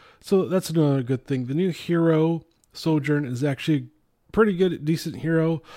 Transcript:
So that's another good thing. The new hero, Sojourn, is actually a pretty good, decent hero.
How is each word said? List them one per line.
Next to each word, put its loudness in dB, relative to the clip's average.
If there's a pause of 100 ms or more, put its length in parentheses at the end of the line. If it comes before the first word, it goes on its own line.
(220)
So 2
that's -2
another 2
good -4
thing. -4
The -6
new 0
hero, 0 (300)
Sojourn, 0
is -4
actually -2 (420)
a -20
pretty 4
good, 0
decent -4
hero. 0 (160)